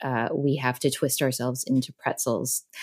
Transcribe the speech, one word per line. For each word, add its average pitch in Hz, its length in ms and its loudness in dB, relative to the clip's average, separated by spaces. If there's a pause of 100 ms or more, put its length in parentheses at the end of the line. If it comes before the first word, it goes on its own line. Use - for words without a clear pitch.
uh, 120 320 0
we 143 220 2
have 127 240 0
to 143 100 2
twist - 300 0
ourselves 127 440 0
into 131 280 0
pretzels. - 720 -2 (180)